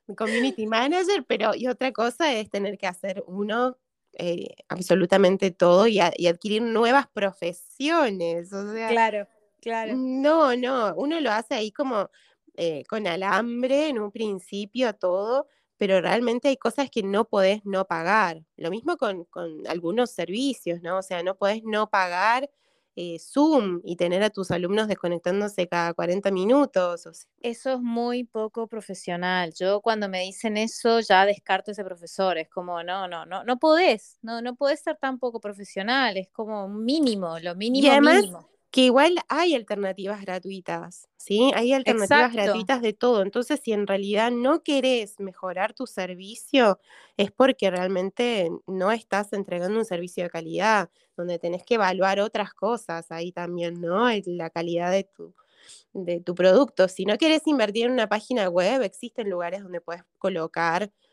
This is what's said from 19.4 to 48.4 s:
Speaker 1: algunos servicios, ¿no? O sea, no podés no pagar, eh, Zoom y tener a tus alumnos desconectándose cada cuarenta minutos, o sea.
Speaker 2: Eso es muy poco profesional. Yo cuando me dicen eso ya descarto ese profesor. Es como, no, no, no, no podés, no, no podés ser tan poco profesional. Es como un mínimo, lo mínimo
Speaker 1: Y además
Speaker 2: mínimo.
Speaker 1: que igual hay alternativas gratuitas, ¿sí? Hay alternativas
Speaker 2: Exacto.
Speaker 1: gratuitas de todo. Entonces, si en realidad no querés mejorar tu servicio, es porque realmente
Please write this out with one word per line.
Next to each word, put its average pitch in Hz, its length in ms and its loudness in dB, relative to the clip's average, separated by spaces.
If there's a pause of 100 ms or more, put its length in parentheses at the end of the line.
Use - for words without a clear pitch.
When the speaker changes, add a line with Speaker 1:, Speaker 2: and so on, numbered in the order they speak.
Speaker 1:
algunos 170 440 -2
servicios, 185 720 -4
¿no? 170 160 -4
O 190 60 -4
sea, 180 200 -6
no 185 140 -2
podés 214 260 -2
no 214 260 -2
pagar, 202 600 0 (460)
eh, 175 240 -10
Zoom 220 640 2
y 175 120 -8
tener 175 280 2
a 214 80 2
tus 190 180 -6
alumnos 185 380 0
desconectándose 185 800 -2
cada 170 260 -2
cuarenta 185 380 -2
minutos, 190 760 2
o 165 80 -20
sea. - 160 -20 (100)
Speaker 2:
Eso 240 340 -6
es 254 60 -4
muy 240 440 -4
poco 220 440 -8
profesional. 180 840 -4
Yo 196 280 0
cuando 214 280 0
me 185 120 -4
dicen 208 360 -4
eso 226 440 0
ya 196 240 6
descarto 202 460 -2
ese 202 120 -10
profesor. 180 560 -4
Es 160 100 -8
como, 180 340 -8
no, 185 240 -6
no, 165 200 -12
no, 180 160 -10
no 247 160 -2
podés, 311 640 2
no, 226 180 -8
no 247 140 -8
podés 285 260 -2
ser 311 160 -6
tan 262 220 -6
poco 233 200 -6
profesional. 208 800 -4
Es 190 140 -8
como 214 340 -8
un 208 180 -8
mínimo, 226 560 0
lo 175 160 -8
mínimo 240 300 0
Speaker 1:
Y 285 40 8
además 285 260 8
Speaker 2:
mínimo. 180 340 0 (220)
Speaker 1:
que 262 100 4
igual 269 360 6 (120)
hay 330 260 2
alternativas 202 640 -6
gratuitas, 185 920 -10
¿sí? 220 400 2
Hay 240 180 2
alternativas 240 600 4
Speaker 2:
Exacto. - 0 -
Speaker 1:
gratuitas 220 480 0
de 220 120 0
todo. 233 280 2
Entonces, 240 420 -2
si 226 80 -4
en 208 160 0
realidad 202 440 0
no 262 320 0
querés 254 560 0
mejorar 190 540 -6
tu 254 140 -10
servicio, 196 920 0 (380)
es 202 140 0
porque 254 400 2
realmente 190 800 -2 (160)